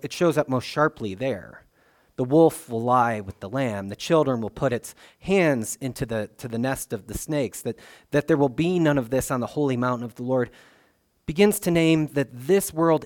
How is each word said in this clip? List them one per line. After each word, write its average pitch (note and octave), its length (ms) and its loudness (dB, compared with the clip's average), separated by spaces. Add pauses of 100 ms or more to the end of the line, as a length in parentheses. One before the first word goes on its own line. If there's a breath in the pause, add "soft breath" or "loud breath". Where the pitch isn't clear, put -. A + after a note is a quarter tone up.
it C#3+ 100 -8
shows E3 240 2
up D3 100 0
most B2+ 180 -2
sharply D#3 500 -2
there. A#2 500 -8 (500 soft breath)
"The C3 80 -2
wolf D3+ 460 4
will A2+ 140 -4
lie A#2+ 380 2
with G2 180 -14
the G2 100 -12
lamb. G#2+ 400 -4
The G#2 60 -8
children C#3 440 2
will G#2+ 120 -6
put C3+ 200 -2
its - 220 -6 (240 loud breath)
hands D#3 640 0
into C3+ 240 -6
the, A2 320 -6
to - 100 -14
the A#2 120 -6
nest C3 340 -4
of G2+ 140 -10
the G#2 100 -8
snakes," C#3+ 460 -4
that, A#2 120 -6 (360 loud breath)
that C#3+ 160 0
there D#3+ 100 4
will C#3 120 4
be E3 280 0
none D3 220 2
of A2+ 100 -6
this C3 220 -2
on B2+ 80 -2
the A2+ 80 -4
holy C#3 280 -2
mountain B2 300 -2
of A2+ 80 -12
the B2 100 -12
Lord, B2 280 0 (720 soft breath)
begins G3+ 360 2
to F3 100 0
name D#3+ 380 4
that C3+ 220 -2
this C#3+ 400 0
world D#3+ 340 2